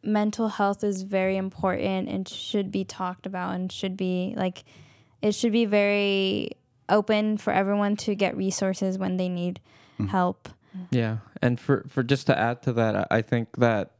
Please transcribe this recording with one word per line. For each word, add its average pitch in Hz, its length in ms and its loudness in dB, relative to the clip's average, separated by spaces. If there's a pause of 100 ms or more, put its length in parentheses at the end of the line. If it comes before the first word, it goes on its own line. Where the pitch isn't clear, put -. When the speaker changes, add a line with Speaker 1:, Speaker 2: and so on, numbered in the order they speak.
Speaker 1:
mental 214 460 0
health 202 340 -2
is 196 200 -2
very 190 320 0
important 190 760 -2
and 190 180 -4
should 196 440 -4
be 190 140 -2
talked 185 400 -8
about 185 300 -4
and 185 160 -4
should 190 260 -6
be, 185 400 -2
like, 185 260 -4 (580)
it 208 120 2
should 233 180 0
be 226 140 4
very 202 840 2 (360)
open 214 500 2
for 208 140 -2
everyone 202 440 2
to 208 200 -2
get 190 220 0
resources 190 600 0
when 185 200 -2
they 185 120 0
need 180 300 -4 (400)
Speaker 2:
Mm-hmm. 104 80 0
Speaker 1:
help. 180 420 0 (420)
Speaker 3:
Yeah, 113 260 0 (240)
and 120 180 2
for, - 280 2
for - 160 -2
just 131 240 0
to 135 100 6
add 117 260 0
to 127 100 0
that, 113 220 2
I, 101 220 2
I 113 40 4
think 117 360 -2
that 113 420 2